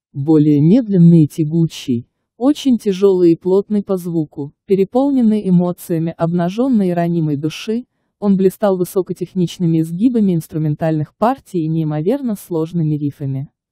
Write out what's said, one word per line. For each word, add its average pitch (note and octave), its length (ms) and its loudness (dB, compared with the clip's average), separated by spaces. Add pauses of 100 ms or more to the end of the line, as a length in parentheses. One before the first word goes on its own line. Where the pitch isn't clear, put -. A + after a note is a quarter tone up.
(120)
Более D3+ 480 4
медленный E3+ 680 6
и - 20 -2
тягучий, D#3 800 -4 (280)
очень C4 400 0
тяжелый F#3 580 2
и E3 40 -2
плотный G3+ 460 -2
по G3 120 -4
звуку, E3 560 -6 (140)
переполненный G#3+ 840 0
эмоциями, F3 680 0
обнаженной F#3 720 -2
и F3 40 0
ранимой E3+ 440 -2
души, G#3+ 480 -6 (340)
он G3 180 0
блистал F#3+ 420 0
высокотехничными F3 1000 -2
изгибами F#3+ 560 0
инструментальных D#3 800 -4
партий G#3+ 480 -2
и D#3 40 -4
неимоверно E3 680 -4
сложными E3 580 -4
рифами. C#3 540 -8 (240)